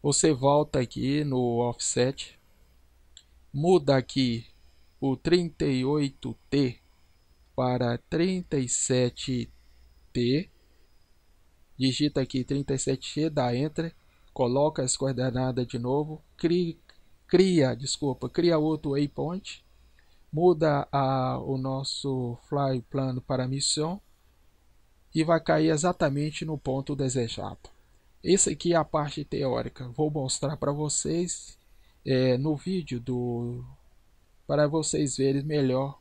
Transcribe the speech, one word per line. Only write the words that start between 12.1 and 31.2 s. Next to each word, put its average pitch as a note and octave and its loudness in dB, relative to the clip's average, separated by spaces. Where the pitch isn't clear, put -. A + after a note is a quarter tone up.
aqui C3 -4
trinta C#3 -2
e C3 -4
sete - -4
T, D#3 0
dá B2 0
enter, D#3 -4
coloca C#3 0
as B2+ -2
coordenadas B2+ -2
de B2 -6
novo, D3 -2
cria, E3+ 2
cria, F3 6
desculpa, C3 -4
cria E3+ 2
outro D3+ 0
waypoint, D3 -4
muda D#3 4
a, C3 0
o C3+ -4
nosso C3 -4
fly C3+ 0
plano C3 -2
para B2+ -2
missão D3+ -2
e D#3+ 2
vai D#3+ 4
cair D#3 2
exatamente D3+ 0
no D#3 -6
ponto C3+ -4
desejado. A#2 -4
Essa F#3+ 4
aqui E3+ -2
é E3+ 4
a D#3 4
parte D3 -4
teórica. B2 -4
Vou D3+ 0
mostrar D3 -4
para C#3+ -2
vocês, D3+ -4